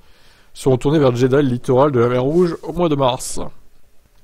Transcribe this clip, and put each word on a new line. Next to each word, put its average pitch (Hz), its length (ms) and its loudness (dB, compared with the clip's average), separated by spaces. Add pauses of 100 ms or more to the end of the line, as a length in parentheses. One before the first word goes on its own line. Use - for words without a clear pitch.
(540)
seront 131 240 0
tournés 147 220 0
vers 127 160 2
Jeddah 127 240 2
et 147 40 2
le 135 60 0
littoral 127 420 0
de 123 80 0
la 117 80 2
mer 123 160 0
Rouge 165 380 0
au 156 120 -12
mois 170 160 0
de 147 60 0
mars. 131 440 -4 (840)